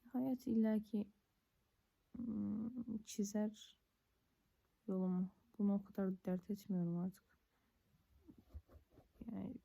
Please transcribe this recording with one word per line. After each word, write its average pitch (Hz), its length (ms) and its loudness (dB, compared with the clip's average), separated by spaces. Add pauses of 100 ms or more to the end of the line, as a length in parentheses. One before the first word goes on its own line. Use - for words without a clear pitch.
(120)
Hayat 254 340 -2
illaki, 220 580 4 (1120)
hmm, 220 880 -2
çizer 214 720 -2 (1080)
yolumu. 185 440 2 (280)
Bunu 202 160 6
o 202 100 2
kadar 190 400 -2
dert 185 260 -2
etmiyorum 175 460 0
artık. 180 280 -2 (2000)
Yani, 196 220 -6 (100)